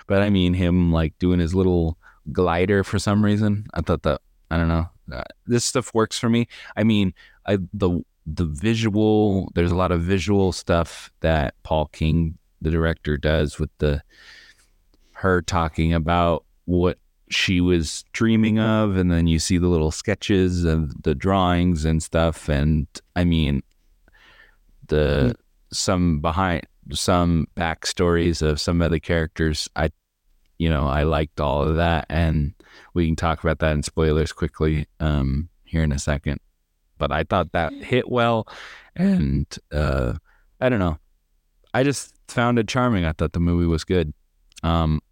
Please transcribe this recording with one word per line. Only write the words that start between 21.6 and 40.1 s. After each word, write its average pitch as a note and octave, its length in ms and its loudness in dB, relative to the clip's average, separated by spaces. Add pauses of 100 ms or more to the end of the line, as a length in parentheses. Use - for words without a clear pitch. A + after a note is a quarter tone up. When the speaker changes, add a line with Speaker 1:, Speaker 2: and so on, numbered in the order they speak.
Speaker 1:
and D#2+ 160 2
stuff, E2 480 -2
and D2+ 380 2 (280)
I F2+ 100 0
mean, D#2 360 2 (1300)
the C#2+ 480 2
Speaker 2:
Mm. - 400 -20
Speaker 1:
some F2 460 0
behind, E2+ 440 -2 (280)
some E2+ 540 2 (100)
backstories E2+ 840 0
of D#2 200 0
some E2+ 200 0
of D#2+ 100 2
the E2 100 0
characters. D#2+ 760 -2
I, D#2+ 140 0 (680)
you E2 120 0
know, D2 180 0
I D2 160 0
liked D#2 380 -2
all C#2+ 220 0
of D#2 120 0
that, E2+ 340 0
and D#2 440 0 (400)
we F2 140 0
can D#2+ 100 0
talk E2 260 -2
about D#2 160 0
that D#2 140 0
in D2 100 -2
spoilers D#2 480 0
quickly, D#2 560 -4 (140)
um, D2 480 -2 (160)
here E2 180 -2
in D2+ 80 0
a C#2 80 -4
second. C#2+ 400 -4 (580)
But D2 140 -2
I D#2 140 0
thought F2+ 260 -2
that E2+ 220 -2
hit B2+ 360 -4
well, A#2 380 0 (480)
and, D#2 500 0 (280)
uh, C2+ 400 0 (480)